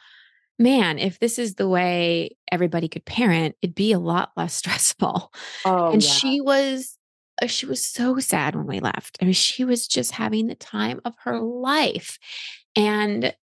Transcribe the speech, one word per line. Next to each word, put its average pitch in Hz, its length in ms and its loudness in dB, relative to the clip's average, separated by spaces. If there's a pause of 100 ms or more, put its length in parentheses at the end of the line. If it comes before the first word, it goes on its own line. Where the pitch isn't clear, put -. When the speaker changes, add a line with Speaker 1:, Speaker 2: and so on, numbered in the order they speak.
(600)
Speaker 1:
man, 233 400 4
if 185 200 -2
this 233 200 0
is 220 160 -4
the 196 120 0
way 175 680 0 (160)
everybody 170 360 0
could - 180 -12
parent, 165 560 2
it'd 180 140 -4
be 214 180 2
a 185 60 2
lot 170 380 -2
less 170 160 -4
<laughs> - 20 -8
stressful." - 760 -2 (320)
Speaker 2:
Oh, 175 280 4
Speaker 1:
And 214 100 6
Speaker 2:
yeah. - 60 2
Speaker 1:
she 269 320 2
was, 269 560 0 (440)
uh, 240 60 2
she - 180 -4
was 254 180 -4
so 254 360 0
sad 156 360 0
when - 120 -4
we 98 120 -6
left. - 420 -6
I 175 40 2
mean, 185 80 4
she - 320 0
was 247 220 0
just 247 240 -2
having 220 360 -2
the - 80 -6
time 220 500 -6
of 240 80 -6 (100)
her 233 160 -4
life. 247 800 -2 (580)
And 208 580 0 (260)